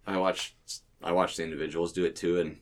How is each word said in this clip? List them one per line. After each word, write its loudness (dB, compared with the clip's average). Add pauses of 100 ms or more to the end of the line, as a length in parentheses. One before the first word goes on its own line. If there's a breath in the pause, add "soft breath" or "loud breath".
I -2
watched, 0 (480)
I -2
watched 2
the -4
individuals -2
do 2
it 0
too, 2
and -2